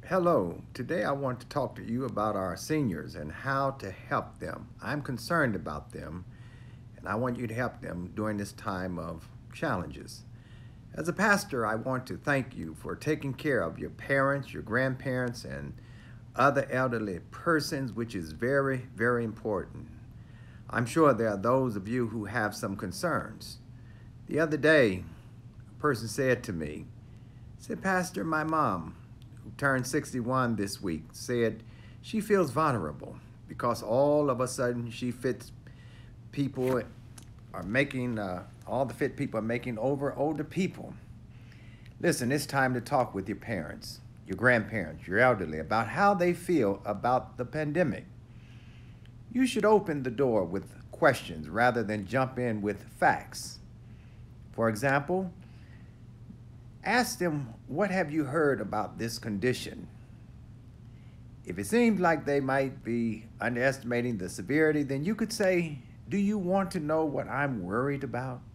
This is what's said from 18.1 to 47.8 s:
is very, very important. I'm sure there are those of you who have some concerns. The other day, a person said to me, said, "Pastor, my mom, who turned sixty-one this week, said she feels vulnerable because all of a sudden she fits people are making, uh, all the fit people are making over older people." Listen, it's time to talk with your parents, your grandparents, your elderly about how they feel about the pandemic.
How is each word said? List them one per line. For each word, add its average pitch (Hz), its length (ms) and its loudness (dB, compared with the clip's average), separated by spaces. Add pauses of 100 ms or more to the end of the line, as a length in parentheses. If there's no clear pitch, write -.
is 80 160 -6
very, 131 640 2
very 120 260 2
important. 110 640 -4 (840)
I'm 117 160 0
sure 147 300 8
there 110 160 2
are 101 60 0
those 120 400 2
of 95 100 -4
you 117 220 0
who 107 160 -4
have 104 320 0
some 98 200 -4
concerns. - 840 -4 (680)
The 143 140 0
other 156 160 4
day, 127 480 8 (640)
a - 100 -16
person 117 280 2
said 127 340 2
to 107 100 -6
me, 76 340 -4 (720)
said, - 240 -8
"Pastor, 185 420 0
my 156 180 2
mom, 120 540 2 (480)
who - 120 -12
turned 135 280 2
sixty-one 127 720 2
this 98 260 -2
week, 80 300 -2
said 117 540 0 (360)
she - 200 -2
feels 180 320 4
vulnerable 110 640 0 (320)
because 117 340 -2
all 143 480 6
of 120 100 2
a 127 60 4
sudden 120 420 0
she 120 220 -4
fits 123 400 -2 (800)
people 127 500 2 (720)
are 92 120 -8
making, 123 560 0
uh, 92 240 -4 (240)
all 123 180 2
the 135 80 -6
fit - 220 -2
people 131 220 -2
are 107 40 0
making 117 360 -2
over 135 360 0
older 151 300 0
people." - 500 -4 (1080)
Listen, 143 300 4
it's 151 160 2
time 135 260 4
to 123 80 2
talk 123 360 2
with 95 120 -2
your 98 80 -2
parents, - 600 -6 (300)
your 92 80 -4
grandparents, 98 720 2
your 92 100 2
elderly 98 400 6
about 110 300 0
how 202 260 4
they 175 180 4
feel 139 520 2
about 123 520 0
the 123 80 -4
pandemic. 151 600 0 (1300)